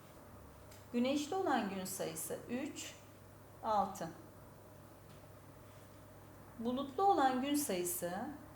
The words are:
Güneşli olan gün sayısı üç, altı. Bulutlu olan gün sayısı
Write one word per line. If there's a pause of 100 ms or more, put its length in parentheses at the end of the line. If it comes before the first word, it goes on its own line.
(920)
Güneşli
olan
gün
sayısı (120)
üç, (680)
altı. (2500)
Bulutlu
olan
gün
sayısı (440)